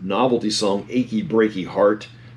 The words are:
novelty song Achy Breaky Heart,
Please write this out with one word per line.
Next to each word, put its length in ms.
novelty 480
song 380
Achy 340
Breaky 420
Heart, 440